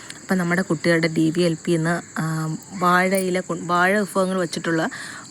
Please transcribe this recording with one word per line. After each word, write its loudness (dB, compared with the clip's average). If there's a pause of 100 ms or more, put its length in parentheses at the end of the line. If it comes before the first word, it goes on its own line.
(220)
അപ്പം -2
നമ്മുടെ 0
കുട്ടികളുടെ 2
ഡി 2
വി 4
എൽ 2
പി 0
എന്ന്, 0
ആ, -2 (540)
വാഴയില 2
കൊ-, -6
വാഴ 2
വിഭവങ്ങൾ 0
വെച്ചിട്ടുള്ള -2 (420)